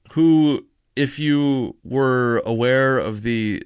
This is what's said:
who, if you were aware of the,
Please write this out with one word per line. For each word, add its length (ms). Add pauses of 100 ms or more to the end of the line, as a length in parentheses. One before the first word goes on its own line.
(140)
who, 540 (280)
if 240
you 640
were 640
aware 520
of 260
the, 420